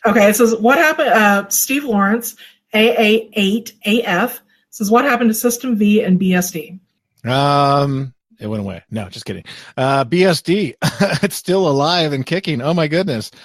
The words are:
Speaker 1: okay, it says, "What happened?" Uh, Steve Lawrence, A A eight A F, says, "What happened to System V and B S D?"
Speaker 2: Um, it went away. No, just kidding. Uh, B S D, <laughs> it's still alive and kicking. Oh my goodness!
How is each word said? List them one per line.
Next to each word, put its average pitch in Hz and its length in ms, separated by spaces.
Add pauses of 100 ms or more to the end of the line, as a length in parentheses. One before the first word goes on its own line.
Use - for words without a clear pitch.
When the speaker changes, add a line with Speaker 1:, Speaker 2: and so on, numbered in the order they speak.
Speaker 1:
okay, 208 220
it 208 60
says, 226 200
"What 254 240
happened?" 311 300
Uh, 202 400
Steve 285 340
Lawrence, 214 520 (380)
A 220 160
A 220 440
eight 208 400 (120)
A 220 160
F, 202 400 (300)
says, 202 180
"What 240 160
happened 240 240
to 220 60
System 240 400
V 208 260
and 185 160
B 185 160
S 180 160
D?" 165 300 (440)
Speaker 2:
Um, 139 920 (240)
it 107 80
went 107 160
away. 92 260
No, 110 200
just - 160
kidding. 90 200 (320)
Uh, 135 260
B 175 200
S 180 180
D, 175 360
<laughs> - 40
it's - 540
still 180 340
alive 151 420
and 135 140
kicking. 165 340
Oh 143 140
my 165 140
goodness! 156 420 (160)